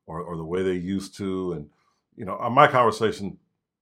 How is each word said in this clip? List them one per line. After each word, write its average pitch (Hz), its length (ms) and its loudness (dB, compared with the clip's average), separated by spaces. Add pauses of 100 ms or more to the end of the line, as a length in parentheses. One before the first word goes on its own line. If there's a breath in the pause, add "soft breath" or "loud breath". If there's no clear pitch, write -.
or, 82 160 -10
or 85 140 -10
the 80 80 -8
way 90 180 -2
they 92 120 0
used 95 440 -6
to. 95 340 -4
And, 73 160 -10 (480)
you 113 80 -12
know, 95 160 -8
uh, 120 100 -2
my 139 160 8
conversation 107 720 2 (460)